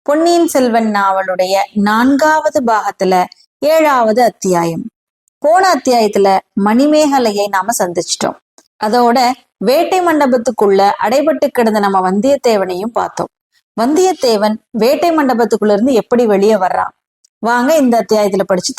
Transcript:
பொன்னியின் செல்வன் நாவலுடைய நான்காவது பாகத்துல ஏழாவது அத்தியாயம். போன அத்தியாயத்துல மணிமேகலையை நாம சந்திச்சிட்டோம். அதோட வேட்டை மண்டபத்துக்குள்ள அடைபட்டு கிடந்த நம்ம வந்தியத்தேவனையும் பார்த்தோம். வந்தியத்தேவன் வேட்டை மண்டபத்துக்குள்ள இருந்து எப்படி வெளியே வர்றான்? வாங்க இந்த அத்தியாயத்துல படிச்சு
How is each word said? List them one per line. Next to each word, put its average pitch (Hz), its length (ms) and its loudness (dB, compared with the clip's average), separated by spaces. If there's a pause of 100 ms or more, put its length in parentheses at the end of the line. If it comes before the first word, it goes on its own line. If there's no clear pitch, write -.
பொன்னியின் 339 460 0
செல்வன் 226 440 0
நாவலுடைய 190 640 -2 (180)
நான்காவது 269 920 0
பாகத்துல 190 580 0 (360)
ஏழாவது 269 640 2
அத்தியாயம். 170 640 -2 (520)
போன 359 360 2
அத்தியாயத்துல 214 640 0 (280)
மணிமேகலையை 254 840 0
நாம 196 300 -4
சந்திச்சிட்டோம். 180 600 -4 (460)
அதோட 240 480 2 (260)
வேட்டை 339 440 0
மண்டபத்துக்குள்ள 240 920 0 (100)
அடைபட்டு 277 460 0
கிடந்த 220 320 -2
நம்ம 190 320 0
வந்தியத்தேவனையும் 208 840 -2
பார்த்தோம். 180 380 -6 (500)
வந்தியத்தேவன் 240 760 0 (140)
வேட்டை 285 400 0
மண்டபத்துக்குள்ள 233 600 0
இருந்து 226 220 2
எப்படி 233 320 0
வெளியே 208 300 2
வர்றான்? - 400 -4 (440)
வாங்க 247 360 0
இந்த 254 240 2
அத்தியாயத்துல 202 460 0
படிச்சு 185 340 -4